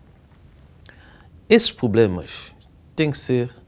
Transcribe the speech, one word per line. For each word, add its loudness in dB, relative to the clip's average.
Esses 4
problemas -2
têm 0
que -8
ser -4